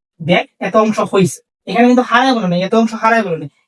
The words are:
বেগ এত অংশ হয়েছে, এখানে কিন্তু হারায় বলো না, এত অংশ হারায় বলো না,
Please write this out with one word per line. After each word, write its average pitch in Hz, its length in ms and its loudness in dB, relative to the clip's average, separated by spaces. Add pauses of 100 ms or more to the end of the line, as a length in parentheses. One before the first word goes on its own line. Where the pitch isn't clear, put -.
(200)
বেগ 175 260 0 (220)
এত 185 160 -2
অংশ 220 140 -2 (140)
হয়েছে, 196 280 0 (300)
এখানে 233 220 2
কিন্তু 247 180 2
হারায় 254 280 2
বলো 185 140 -4
না, 175 40 -2 (120)
এত 190 140 -6
অংশ 226 100 0 (120)
হারায় 226 240 2
বলো 165 140 -6
না, 147 60 -12 (200)